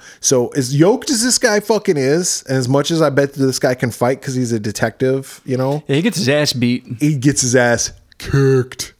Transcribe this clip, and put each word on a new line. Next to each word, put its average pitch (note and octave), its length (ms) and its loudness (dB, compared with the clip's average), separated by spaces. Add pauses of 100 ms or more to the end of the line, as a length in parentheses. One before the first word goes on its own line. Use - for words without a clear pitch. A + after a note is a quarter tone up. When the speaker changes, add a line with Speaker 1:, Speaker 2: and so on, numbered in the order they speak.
(200)
Speaker 1:
So B2 300 2
as C3 260 -2
yoked G3 360 2
as A3+ 120 -2
this B3 140 0
guy G#3 220 0
fucking G3+ 380 0
is, C#3+ 520 0
and C3+ 80 0
as B2+ 100 0
much C#3 240 2
as E3 120 2
I D3 80 4
bet C#3 220 0
this C3+ 260 0
guy B2+ 160 0
can B2 160 -2
fight B2+ 300 -2
'cause C#3 140 -8
he's B2 160 -2
a A2+ 80 -2
detective, B2+ 880 -4
you B2+ 120 -2
know? C#3 300 -4
Speaker 2:
Yeah, C#3 100 0
he D#3 40 0
gets G3+ 160 -2
his A2+ 120 -2
ass D3 240 0
beat. A#2+ 300 -2 (160)
Speaker 1:
He D3 160 2
gets C3+ 260 0
his B2 140 0
ass A#2+ 360 2 (260)
kicked. C3+ 840 -2